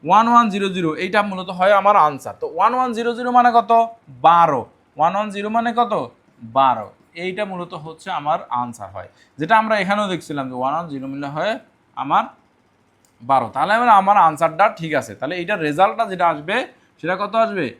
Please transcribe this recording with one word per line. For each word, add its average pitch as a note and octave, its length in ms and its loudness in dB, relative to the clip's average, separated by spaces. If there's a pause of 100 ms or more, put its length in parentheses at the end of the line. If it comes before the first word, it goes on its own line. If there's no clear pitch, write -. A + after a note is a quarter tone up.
ওয়ান G#3+ 240 6
ওয়ান A#3+ 200 6
জিরো G3 240 -2
জিরো, E3+ 140 -2 (120)
এইটা G3+ 180 0 (100)
মূলত F#3 180 -10 (100)
হয় F#3+ 220 4
আমার G3+ 160 4 (100)
আনসার। C3 360 -6
তো D#3 40 -6 (100)
ওয়ান G#3 200 2
ওয়ান B3+ 200 -2
জিরো A#3 220 -4
জিরো B3 200 -4
মানে B3 200 6
কত? A#3 140 0 (540)
বারো। E3 360 4 (360)
ওয়ান E3 180 2
ওয়ান G#3+ 180 -4
জিরো G3+ 220 -6
মানে A#3 220 -2
কত? A3+ 140 0 (500)
বারো। A#2 460 0 (360)
এইটা F#3 260 -6
মূলত F3 220 -10 (120)
হচ্ছে D#3+ 240 -16 (120)
আমার D#3 180 -2 (220)
আনসার A#2 360 -8
হয়, F2+ 120 -14 (300)
যেটা E3 220 0
আমরা A3 220 0
এখানেও G3+ 300 -2
দেখছিলাম D3 380 -6
যে B2+ 100 -10
ওয়ান C3 140 -2
ওয়ান E3+ 180 -6
জিরো C3+ 200 -10
মিলে C#3+ 240 -10
হয় F3 160 -2 (440)
আমার D3+ 280 0 (1000)
বারো। B2 320 2
তাহলে D#3+ 240 0
আমার, A#3+ 120 2 (120)
আমার G3+ 140 4 (120)
আনসারটা D#3+ 360 0 (160)
ঠিক D#3+ 200 -6
আছে। A2 180 -12
তাহলে D3+ 220 -6
এইটার F#3 260 -4
রেজাল্টটা G3+ 460 0
যেটা F3 200 -2
আসবে, D#3 240 -6 (440)
সেটা E3+ 220 -4
কত G3+ 120 -8 (100)
আসবে? G3 220 -4 (120)